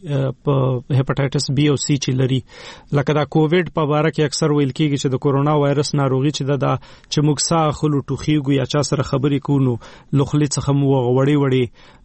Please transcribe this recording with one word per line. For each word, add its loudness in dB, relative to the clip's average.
آه، -2
په 2
هیپاټایټس -2
بي 2
او 2
سي -2
چې -4
لري، 0
لکه 0
دا 0
کووډ 2
په 0
باره 0
کې -2
اکثر 0
ویل 2
کېږي 0
چې -2
د 0
کورونا 2
وایرس 0
ناروغي 0
چې -6
ده، 0
دا 0
چې 0
موږ 2
ساه 2
اخلو، -2
ټوخیږو -2
یا 2
چا 0
سره -2
خبرې 0
کوو، 0
نو 2
له 2
خولې 0
څخه -2
مو 2
هغه 2
وړې 4
وړې، 2